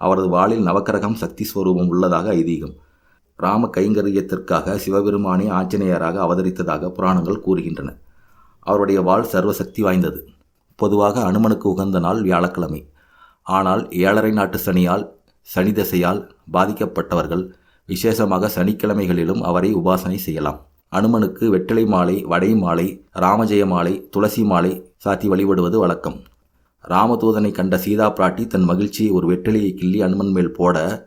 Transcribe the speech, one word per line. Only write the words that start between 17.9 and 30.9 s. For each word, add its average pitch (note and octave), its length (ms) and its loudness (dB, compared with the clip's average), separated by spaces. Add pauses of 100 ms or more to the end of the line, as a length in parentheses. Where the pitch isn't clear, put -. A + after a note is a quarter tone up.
சனிக்கிழமைகளிலும் F#2+ 840 0
அவரை F2+ 340 0
உபாசனை F#2 400 0
செய்யலாம். D#2 440 -6 (320)
அனுமனுக்கு A2+ 580 0
வெற்றிலை G2+ 360 2
மாலை, F#2 360 2
வடை F#2 340 0
மாலை, F2 320 0 (240)
ராமஜெய G2+ 540 2
மாலை, F2 280 0 (160)
துளசி G#2+ 340 0
மாலை F#2 280 2 (260)
சாத்தி G2+ 300 -2
வழிபடுவது F#2+ 500 2
வழக்கம். F2 400 -2 (680)
ராமதூதனை G#2+ 680 0
கண்ட F#2 260 0
சீதா G#2 360 0
பிராட்டி F#2+ 340 0
தன் F#2+ 160 2
மகிழ்ச்சியை G2+ 480 0
ஒரு F2 160 2
வெற்றிலையை G2+ 460 0
கிள்ளி F#2 280 0
அனுமன் F#2+ 300 0
மேல் F2+ 200 0
போட, F2 260 2 (300)